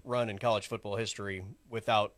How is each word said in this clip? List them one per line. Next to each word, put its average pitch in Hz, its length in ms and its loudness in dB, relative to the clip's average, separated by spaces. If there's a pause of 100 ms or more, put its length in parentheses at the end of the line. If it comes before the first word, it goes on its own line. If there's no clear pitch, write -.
run 120 240 2
in 101 100 -6
college 110 280 2
football 104 300 -4
history 98 480 -4 (260)
without 110 480 2